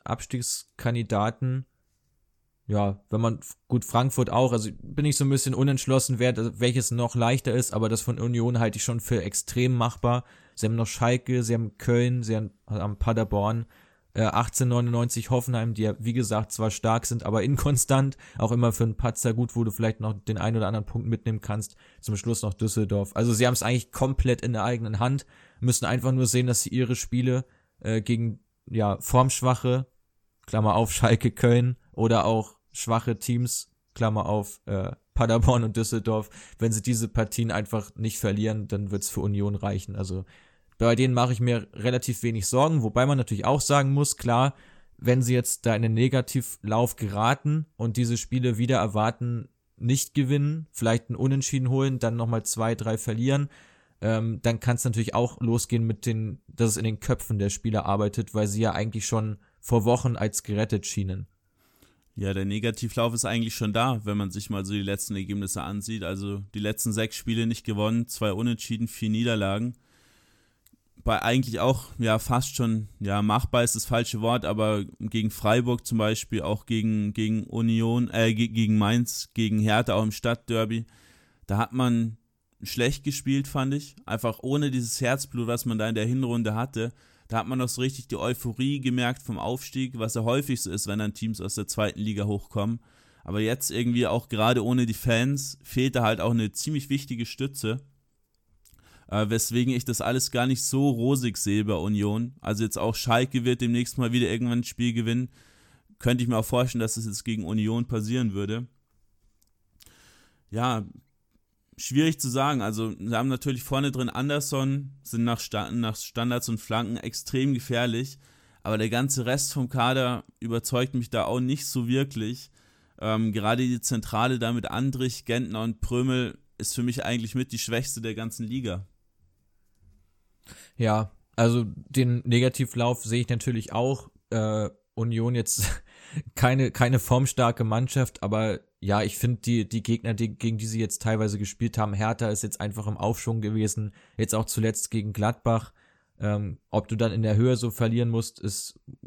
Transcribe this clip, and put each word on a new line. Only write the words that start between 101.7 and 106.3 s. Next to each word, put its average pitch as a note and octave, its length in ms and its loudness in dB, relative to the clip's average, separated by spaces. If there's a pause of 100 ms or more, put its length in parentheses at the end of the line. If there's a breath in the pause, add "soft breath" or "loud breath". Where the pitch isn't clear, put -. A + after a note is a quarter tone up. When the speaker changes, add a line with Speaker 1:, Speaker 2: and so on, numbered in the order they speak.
Speaker 2:
Union. G#2 680 -2
Also G#2+ 200 -2
jetzt A2 160 -4
auch A2 160 0
Schalke B2 500 0
wird B2 180 0
demnächst A#2+ 340 0
mal A#2+ 160 0
wieder A#2+ 160 2
irgendwann A#2+ 320 0
ein A#2+ 40 -4
Spiel A#2+ 280 -2
gewinnen. A#2 380 -2 (680 soft breath)
Könnte B2 240 2
ich A#2+ 60 0
mir A#2+ 80 2